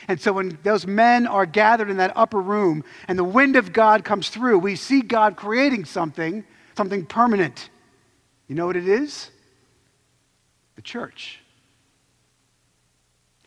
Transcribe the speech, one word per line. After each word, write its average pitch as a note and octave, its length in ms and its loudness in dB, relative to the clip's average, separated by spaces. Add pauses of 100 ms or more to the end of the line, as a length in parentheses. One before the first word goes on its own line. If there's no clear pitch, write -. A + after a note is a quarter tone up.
And F#3+ 120 -4
so G#3 120 0
when F#3+ 300 -6
those G3 240 -2
men A#3 400 2
are G3 200 2
gathered G#3+ 440 2
in G3 80 -4
that F#3 160 0
upper A3 260 0
room F#3 440 0 (240)
and F#3 100 -2
the F3+ 60 0
wind C4 320 4
of F#3+ 160 2
God A3 320 4
comes G3+ 240 -4
through, A#3 300 2
we F#3+ 180 -2
see C4+ 240 0
God G#3+ 360 0
creating A#3 480 -2
something, E3+ 600 -6 (320)
something G3 300 -4
permanent. G3+ 640 0 (800)
You C3+ 60 -10
know E3+ 120 -4
what F3+ 100 -4
it F3+ 120 -4
is? C4+ 420 -2 (1500)
The - 60 -20
church. - 580 -16 (2000)